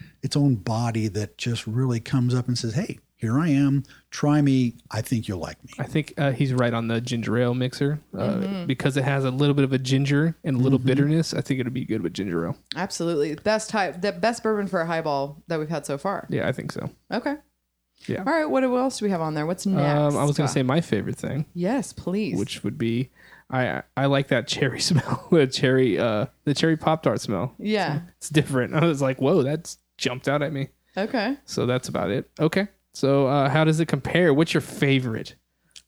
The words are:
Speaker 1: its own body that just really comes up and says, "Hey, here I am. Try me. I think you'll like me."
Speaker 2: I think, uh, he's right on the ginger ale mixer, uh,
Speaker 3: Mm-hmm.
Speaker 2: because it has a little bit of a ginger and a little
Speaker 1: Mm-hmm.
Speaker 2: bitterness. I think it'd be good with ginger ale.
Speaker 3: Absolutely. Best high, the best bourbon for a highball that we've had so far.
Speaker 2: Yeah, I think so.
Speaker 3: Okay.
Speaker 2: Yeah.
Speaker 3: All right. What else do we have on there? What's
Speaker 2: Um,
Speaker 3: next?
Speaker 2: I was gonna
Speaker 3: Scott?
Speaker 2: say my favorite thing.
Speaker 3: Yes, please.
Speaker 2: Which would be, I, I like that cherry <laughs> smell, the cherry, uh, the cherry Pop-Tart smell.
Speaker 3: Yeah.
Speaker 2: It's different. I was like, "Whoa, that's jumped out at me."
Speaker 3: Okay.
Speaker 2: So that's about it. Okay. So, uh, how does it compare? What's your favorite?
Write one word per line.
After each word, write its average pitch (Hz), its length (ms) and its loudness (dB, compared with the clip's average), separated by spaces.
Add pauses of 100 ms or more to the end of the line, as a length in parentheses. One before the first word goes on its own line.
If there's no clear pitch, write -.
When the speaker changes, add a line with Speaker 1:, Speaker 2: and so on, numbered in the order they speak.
(220)
Speaker 1:
its - 140 -2
own 143 200 4
body 110 520 -2
that 101 300 -6
just - 280 -4
really 120 360 0
comes 123 340 0
up 123 140 -2
and 123 80 0
says, 110 160 -4
"Hey, 185 260 -4 (160)
here 117 240 0
I 170 80 2
am. 139 360 4 (280)
Try 147 300 2
me. 131 320 4 (180)
I 110 100 -4
think 110 280 -2
you'll 92 100 -4
like 82 240 -10
me." - 160 -20
Speaker 2:
I 147 40 -4
think, 151 340 -4
uh, 139 140 2
he's 131 220 0
right 120 200 2
on 117 160 -2
the 117 100 0
ginger 117 380 -2
ale 123 160 2
mixer, 139 480 -2 (120)
uh, 95 40 -8 (160)
Speaker 3:
Mm-hmm. 190 320 -4
Speaker 2:
because 135 320 0
it 131 80 0
has 139 180 0
a 127 80 0
little 143 240 2
bit 139 80 4
of 131 80 2
a 131 80 2
ginger 135 640 2
and 139 140 0
a - 20 2
little 131 180 4
Speaker 1:
Mm-hmm. 135 120 2
Speaker 2:
bitterness. 147 440 2
I - 60 -4
think 131 220 -2
it'd 123 120 -4
be 123 120 -4
good 107 160 -2
with 85 120 -4
ginger 85 340 -2
ale. - 100 -6 (180)
Speaker 3:
Absolutely. 165 600 -2
Best 214 360 -2
high, 190 200 -2
the 180 200 -4
best 220 320 -2
bourbon 208 240 0
for 175 140 0
a 165 40 0
highball 151 640 -2
that 165 100 -2
we've 156 120 -4
had 156 160 -4
so 143 120 -4
far. 190 320 -4
Speaker 2:
Yeah, - 200 -2
I - 20 0
think - 220 -6
so. - 160 -6 (240)
Speaker 3:
Okay. 285 240 -2 (680)
Speaker 2:
Yeah. - 120 -2
Speaker 3:
All 262 120 -2
right. 311 140 2
What 262 180 2
else 254 360 0
do 214 60 -2
we 202 60 2
have 175 80 0
on 156 140 -2
there? 151 120 -2
What's 180 220 -2
Speaker 2:
Um, 190 80 2
Speaker 3:
next? 147 400 4
Speaker 2:
I - 80 2
was 147 140 2
gonna 143 100 2
Speaker 3:
Scott? - 40 -2
Speaker 2:
say 139 120 2
my 131 160 4
favorite 98 380 -2
thing. - 360 -4
Speaker 3:
Yes, 196 380 -2
please. 185 480 -4
Speaker 2:
Which - 240 -6
would - 140 -6
be, 117 320 0 (420)
I, 120 320 -2 (140)
I 135 80 2
like 139 240 2
that 120 180 0
cherry 123 320 -2
<laughs> - 100 0
smell, - 420 0
the 156 160 8
cherry, 127 520 2
uh, 110 280 0 (180)
the 147 80 2
cherry 160 240 2
Pop-Tart 156 420 0
smell. 104 400 -4
Speaker 3:
Yeah. 156 400 -2 (160)
Speaker 2:
It's - 140 -12
different. 135 440 0
I 160 120 2
was 147 160 0
like, 131 180 0
"Whoa, 143 240 4
that's 151 360 -6 (180)
jumped 127 320 -4
out 147 120 0
at 143 120 -4
me." 135 160 -6 (260)
Speaker 3:
Okay. 220 480 -4
Speaker 2:
So - 220 -4
that's 123 240 -2
about 92 200 -2
it. 117 200 -4 (100)
Okay. 175 300 0 (240)
So, 139 340 2
uh, 139 220 2
how 156 160 4
does 156 160 2
it 156 60 0
compare? 160 460 2
What's 156 200 2
your 156 80 2
favorite? 131 760 0 (520)